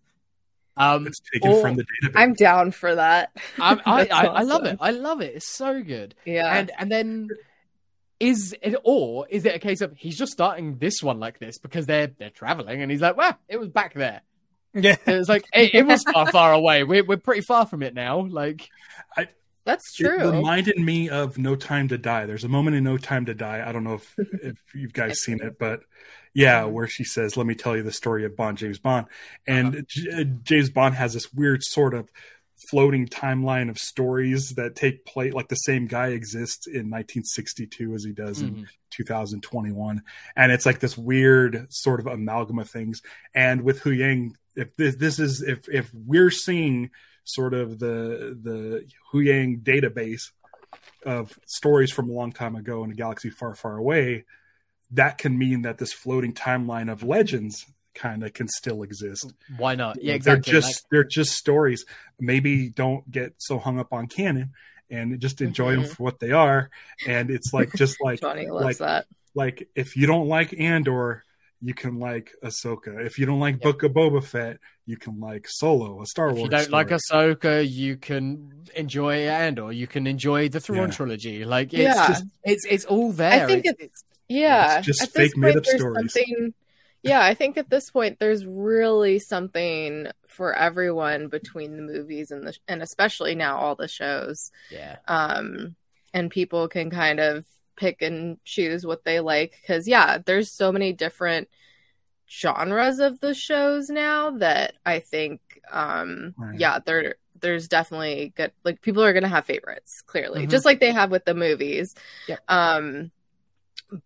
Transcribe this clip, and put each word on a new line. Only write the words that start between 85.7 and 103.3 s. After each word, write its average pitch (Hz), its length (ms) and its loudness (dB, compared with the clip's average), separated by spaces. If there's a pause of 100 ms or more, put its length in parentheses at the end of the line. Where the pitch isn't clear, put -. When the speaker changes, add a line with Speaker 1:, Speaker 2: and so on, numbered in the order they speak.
Speaker 2:
stories. 233 340 -2
Speaker 3:
something... 233 400 -2 (500)
Yeah, 262 180 6
I 190 120 6
think 277 240 -2
at 285 120 -4
this 277 200 0
point, 220 280 0
there's 214 280 0
really 208 720 2
something 165 840 -4 (200)
for - 280 -4
everyone 165 720 0
between 151 480 -10
the 156 60 -12
movies 151 500 -10
and 143 140 -12
the, 160 100 -12 (100)
and 165 160 -8
especially 165 540 -2
now 147 220 -2
all 147 180 -2
the 156 120 -8
shows. 143 600 -8 (200)
Speaker 1:
Yeah. 147 260 -16 (100)
Speaker 3:
Um, 160 720 -4 (380)
and 175 160 -4
people 170 380 -2
can 165 220 -6
kind 156 300 0
of 151 240 0 (320)
pick 185 260 -2
and 165 420 -6
choose 175 420 -4
what 165 180 -6
they 165 160 0
like. 160 340 0 (120)
'Cause, 175 220 -2
yeah, 180 360 6
there's 202 320 0
so 190 160 0
many 190 200 -2
different 170 560 -4 (840)
genres 208 680 0
of 269 220 0
the 285 140 0